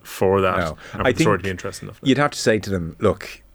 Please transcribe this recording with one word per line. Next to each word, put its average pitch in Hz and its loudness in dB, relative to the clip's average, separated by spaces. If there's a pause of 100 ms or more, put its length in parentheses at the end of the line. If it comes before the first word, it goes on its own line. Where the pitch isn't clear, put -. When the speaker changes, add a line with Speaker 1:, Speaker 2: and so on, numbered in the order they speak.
Speaker 1:
for 98 2
that 92 2
Speaker 2:
No. 82 -2 (160)
Speaker 1:
and - -8
Speaker 2:
I 131 2
Speaker 1:
for - -2
the - 2
story 101 4
Speaker 2:
think - -6
Speaker 1:
to 104 -8
be 98 -4
interesting 95 -10
enough. 104 -16
Speaker 2:
you'd 131 4
have 143 0
to - -10
say 110 4
to 101 -6
them, 85 -4
"Look, - -2 (140)